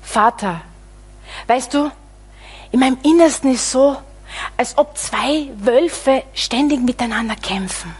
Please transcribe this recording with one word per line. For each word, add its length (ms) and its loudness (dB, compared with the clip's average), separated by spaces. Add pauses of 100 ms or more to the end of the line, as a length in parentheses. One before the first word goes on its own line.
Vater, 580 0 (840)
weißt 260 0
du, 180 0 (800)
in 80 2
meinem 220 2
Innersten 500 4
ist 180 -2
so, 260 4 (600)
als 220 -2
ob 180 0
zwei 600 -4
Wölfe 680 2 (120)
ständig 460 0
miteinander 560 -2
kämpfen. 640 -8